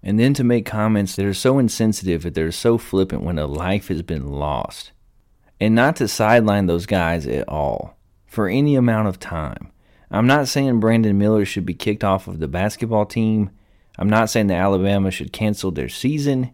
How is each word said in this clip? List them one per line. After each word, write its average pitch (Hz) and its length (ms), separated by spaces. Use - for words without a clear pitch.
And 101 180
then 127 160
to 135 100
make 120 200
comments 107 520
that 101 100
are 98 80
so 131 240
insensitive, 104 640
that 82 120
they're 80 180
so 117 260
flippant 95 440
when 85 160
a 76 80
life 90 420
has 85 140
been 71 300
lost. 71 600
And 110 140
not 135 220
to 123 100
sideline 107 600
those 87 200
guys 85 400
at 64 220
all 71 500
for 104 240
any 139 280
amount 113 320
of 92 100
time. - 540
I'm 110 160
not 139 220
saying 135 320
Brandon 110 380
Miller 104 260
should 95 220
be 87 80
kicked 107 280
off 95 260
of 92 100
the 78 100
basketball 104 560
team. 110 460
I'm 98 100
not 110 220
saying 110 160
that 95 80
Alabama 98 560
should - 240
cancel 104 360
their 65 200
season. 139 640